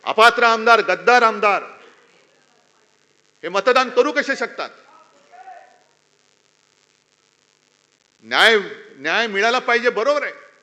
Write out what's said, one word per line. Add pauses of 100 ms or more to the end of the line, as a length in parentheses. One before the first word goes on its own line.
अपात्र
आमदार,
गद्दार
आमदार (1800)
हे
मतदान
करू
कसे
शकतात? (3500)
न्याय, (400)
न्याय
मिळाला
पाहिजे,
बरोबर
आहे (300)